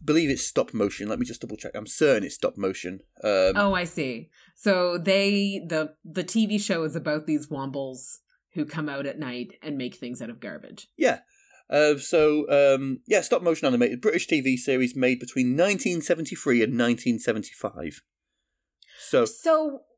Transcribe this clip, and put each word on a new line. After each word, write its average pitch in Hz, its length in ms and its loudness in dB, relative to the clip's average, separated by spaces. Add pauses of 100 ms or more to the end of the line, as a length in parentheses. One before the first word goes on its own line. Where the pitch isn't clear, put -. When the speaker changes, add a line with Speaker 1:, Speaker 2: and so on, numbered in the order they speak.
Speaker 1:
believe 151 260 4
it's 123 140 -2
stop - 300 0
motion. 101 340 -2
Let 107 100 -4
me 120 80 -2
just 123 140 -12
double - 160 -10
check. - 180 -14
I'm 104 120 -10
certain 127 380 2
it's 87 120 -8
stop - 200 -2
motion. 95 440 -6 (240)
Um, 95 320 4
Speaker 2:
Oh, 202 180 2
I 180 100 -2
see. 131 460 -6 (240)
So 180 440 0
they, 196 680 0
the, 156 280 -2 (100)
the 170 200 -6
T 220 220 2
V 202 120 -2
show 175 260 -2
is 156 120 -4
about 151 300 -4
these 151 220 -2
Wombles 135 720 -8 (360)
who 151 100 -4
come 156 240 -6
out 139 180 -6
at 139 120 -8
night 123 440 -8
and 147 140 -8
make 127 200 -8
things 123 260 -10
out 113 80 -10
of 117 100 -18
garbage. - 560 -16
Speaker 1:
Yeah. 254 240 2 (500)
Uh, 151 280 4
so, 151 500 2
um, 135 580 4
yeah, 196 140 4
stop 180 220 0
motion 160 240 2
animated 123 340 2
British 170 260 2
T 156 140 2
V 131 160 2
series 127 400 0
made 127 240 2
between 123 340 0
nineteen 180 460 2
seventy-three 156 640 0
and 120 120 2
nineteen 120 440 2
seventy-five. - 800 -6 (1000)
So 127 260 2
Speaker 2:
So, 311 540 0 (180)